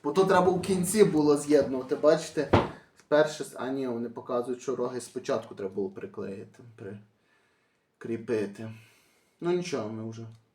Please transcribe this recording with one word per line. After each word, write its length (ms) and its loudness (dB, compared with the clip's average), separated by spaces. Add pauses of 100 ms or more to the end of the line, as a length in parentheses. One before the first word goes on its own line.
Бо 100 -2
то 120 4
треба 280 4
в 100 0
кінці 420 4
було 320 4
з'єднувати, 600 2
бачите? 540 2 (580)
Перше 360 2
с-, 140 -14
а 100 -6
ні, 180 -4
вони 220 -4
показують, 540 -6
що 140 -4
роги 240 -4
спочатку 540 -6
треба 200 -8
було 160 -4
приклеїти, 720 -12 (1300)
прикріпити. 760 -6 (680)
Ну 120 -2
нічого, 360 -4
ми 220 -8
вже. 160 -14 (280)